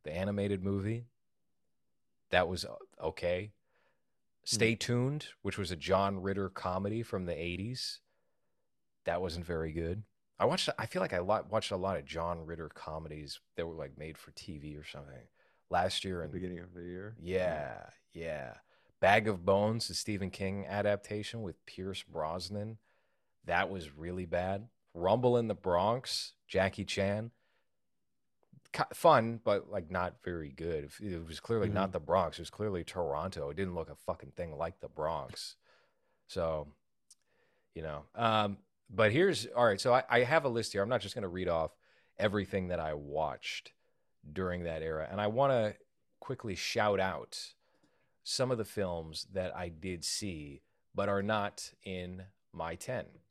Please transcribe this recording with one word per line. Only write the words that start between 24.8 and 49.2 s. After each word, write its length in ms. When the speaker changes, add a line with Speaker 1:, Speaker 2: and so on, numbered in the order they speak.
Speaker 1:
Rumble 420
in 120
the 60
Bronx, 800
Jackie 360
Chan. 460
Ki-, 100
fun, 500
but, 280
like, 200
not 340
very 260
good. 400
It 260
was 140
clearly 280
not 200
Speaker 2:
Mm-hmm. 40
Speaker 1:
the 80
Bronx. 380
It 40
was 80
clearly 340
Toronto. 640
It 60
didn't 180
look 160
a 40
fucking 420
thing 200
like 240
the 80
Bronx. 680
So, 400
you 80
know, 220
um, 440
but 200
here's, 340
all 180
right, 160
so 140
I, 160
I 140
have 200
a 40
list 240
here. 100
I'm 60
not 120
just 140
gonna 140
read 200
off 220
everything 500
that 120
I 140
watched 760
during 320
that 180
era. 260
And 120
I 80
wanna 460
quickly 380
shout 420
out 560
some 260
of 80
the 60
films 680